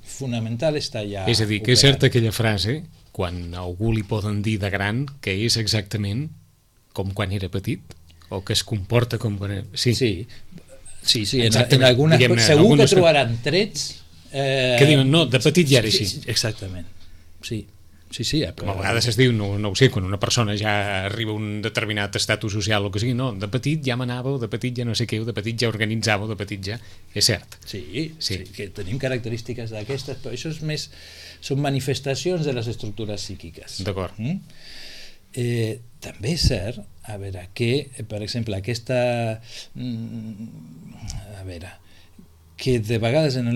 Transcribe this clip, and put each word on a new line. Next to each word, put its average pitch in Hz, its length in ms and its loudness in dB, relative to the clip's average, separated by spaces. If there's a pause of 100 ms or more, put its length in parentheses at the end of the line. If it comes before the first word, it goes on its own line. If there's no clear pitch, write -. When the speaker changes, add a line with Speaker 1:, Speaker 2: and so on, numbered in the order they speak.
Speaker 1:
sí. - 40 -18 (100)
Speaker 2:
fonamental 120 580 -2
està 117 320 -6
ja 98 180 -6
Speaker 1:
És 110 140 4
a 110 60 2
dir, 104 160 0
que 127 100 2
és 117 80 8
Speaker 2:
operant. 139 200 8
Speaker 1:
certa 135 60 6
aquella 113 260 4
frase, 110 500 0 (300)
quan 87 420 -6
a 90 60 -8
algú 90 320 -2
li 110 100 0
poden 104 400 -2
dir 110 160 0
de 98 120 -2
gran 104 360 -2 (140)
que 98 140 -2 (120)
és 113 100 0
exactament 107 720 -2 (640)
com 95 200 -4
quan 95 200 -4
era 95 160 -4
petit, 98 320 -4 (500)
o 95 140 -6
que - 80 -4
es - 120 0
comporta 113 540 0
com 101 200 -4
quan 101 120 -6
era, 98 140 -6 (100)
sí. 120 200 2
Speaker 2:
Sí. 104 320 0 (760)
Sí, 107 240 2
sí, 131 140 2
en, 113 80 6
Speaker 1:
Exactament. 123 340 6
Speaker 2:
en 131 60 10
algunes 147 300 8
Speaker 1:
Diguem-ne, 117 240 6
Speaker 2:
segur 151 200 8
Speaker 1:
algunes 220 280 10
Speaker 2:
que 196 60 6
trobaran 143 460 6
trets, - 580 0 (320)
eh, 135 460 2
Speaker 1:
que 135 80 10
diuen, 135 240 6
«No, 160 160 6
de 120 120 2
petit 151 300 4
ja 131 120 8
era 107 100 2
Speaker 2:
sí, - 120 4
Speaker 1:
així.» 101 40 0
Speaker 2:
sí, 95 200 -6
exactament. 98 600 -4 (560)
Sí. 107 240 -8 (440)
Sí, - 120 -8
sí, 147 220 0
eh, 87 120 -4
Speaker 1:
Com 95 120 -6
a 98 60 -2
Speaker 2:
però 92 40 -6
Speaker 1:
vegades 113 300 0
es 104 80 -2
diu, 127 160 6
no, 101 260 0
no 104 120 -2
ho 92 40 -4
sé, 131 160 6
quan 95 140 -2
una 95 160 -4
persona 107 360 0
ja 101 480 0
arriba 107 280 -4
a - 20 -4
un 107 280 -4
determinat 104 520 -2
estatus 107 380 -2
social 104 340 0
o 101 60 -4
que 101 80 -2
sigui, 123 120 0
«No, 123 220 -2
de 98 140 -6
petit 143 360 -2
ja 120 120 -2
manava, 123 340 -4
o 139 80 -2
de 117 100 -4
petit 123 280 -4
ja 120 80 -4
no 113 100 -2
sé 117 120 0
què, 107 140 -2
o 113 40 -4
de 113 100 -4
petit 110 240 -4
ja 117 100 2
organitzava, 107 560 0
o 110 40 -4
de 107 80 -6
petit 98 280 -8
ja». 107 160 -6 (320)
És 104 140 0
cert. - 400 -2
Speaker 2:
Sí, 98 160 -10 (380)
Speaker 1:
Sí. 98 180 -4
Speaker 2:
sí, 98 60 -12 (100)
que 101 140 -10
tenim 101 300 -8
característiques 117 720 -6
d'aquestes, 131 520 -8
però 113 100 -10
això 143 160 -8
és 156 140 -8
més... 151 280 -6 (500)
són 139 200 -2
manifestacions 139 840 -2
de 139 60 0
les 120 160 -4
estructures 104 520 -6
psíquiques. - 600 -12
Speaker 1:
D'acord. 95 340 -4
Speaker 2:
Mm? 139 220 -4 (960)
Eh, 117 460 -2 (180)
també 117 360 -6
és 151 120 -2
cert, 110 320 0 (240)
a 107 140 -12
veure, 95 360 -10
que, 123 460 0
eh, 113 60 -10
per 107 180 -8
exemple, 110 340 -4
aquesta, 117 840 -2 (340)
mm, 113 720 -8 (920)
a - 20 -14
veure, 92 300 -12 (840)
que 123 220 0
de 110 200 -2
vegades 127 380 2
en 120 200 -2